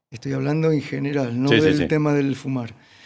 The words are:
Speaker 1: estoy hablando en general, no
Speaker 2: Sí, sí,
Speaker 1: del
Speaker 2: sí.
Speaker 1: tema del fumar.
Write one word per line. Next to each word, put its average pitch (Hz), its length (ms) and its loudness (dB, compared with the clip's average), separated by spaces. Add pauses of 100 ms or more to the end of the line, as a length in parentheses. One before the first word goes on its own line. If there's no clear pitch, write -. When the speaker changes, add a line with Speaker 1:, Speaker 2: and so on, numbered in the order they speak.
(100)
Speaker 1:
estoy 139 220 -10
hablando 151 400 0
en 147 100 0
general, 139 580 -4
no 135 100 2
Speaker 2:
Sí, 147 60 8
sí, 151 40 6
Speaker 1:
del 156 180 4
Speaker 2:
sí. - 100 0
Speaker 1:
tema 151 260 2
del 139 220 0
fumar. 127 380 -8 (320)